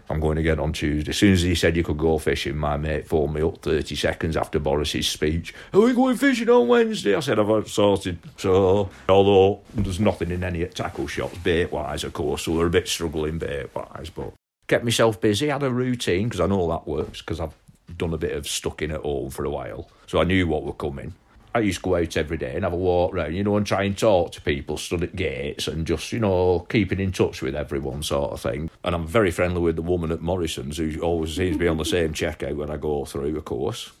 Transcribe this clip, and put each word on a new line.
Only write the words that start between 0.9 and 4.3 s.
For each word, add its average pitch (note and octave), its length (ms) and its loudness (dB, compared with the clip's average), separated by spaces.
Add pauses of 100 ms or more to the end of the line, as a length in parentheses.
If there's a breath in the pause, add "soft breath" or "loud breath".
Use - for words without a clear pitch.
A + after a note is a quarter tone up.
As - 80 -4
soon G2+ 160 6
as F2 80 4
he F2+ 120 2
said E2 220 2
you E2+ 80 2
could D#2 140 -2
go D#2+ 200 2
fishing, C#2+ 380 -2
my D2+ 220 -2
mate D2+ 280 -4
phoned D2+ 280 0
me D2+ 80 -2
up D#2+ 200 -2
thirty D2 320 -2
seconds D#2+ 440 -2